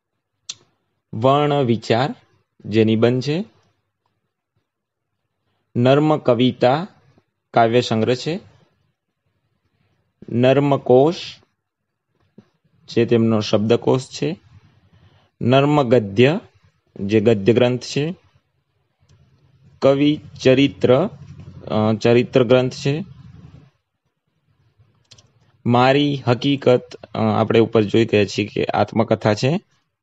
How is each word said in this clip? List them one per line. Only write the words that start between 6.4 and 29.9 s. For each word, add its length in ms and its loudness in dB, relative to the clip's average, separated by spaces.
કાવ્ય 260 2
સંગ્રહ 340 -2
છે, 260 -8
નર્મકોશ 1120 0
જે 120 2
તેમનો 340 2
શબ્દકોશ 680 -2
છે, 320 -8
નર્મ 400 2
ગદ્ય 580 0
જે 240 -2
ગદ્ય 320 0
ગ્રંથ 300 0
છે, 320 -8
કવિ 380 2
ચરિત્ર, 720 2
અ, 260 0
ચરિત્ર 500 2
ગ્રંથ 280 2
છે, 320 -6
મારી 500 2
હકીકત, 800 -2
અ, 240 -16
આપણે 420 0
ઉપર 220 2
જોઈ 220 0
ગયા 200 0
છીએ 220 -6
કે 180 -6
આત્મકથા 720 -2
છે, 260 -4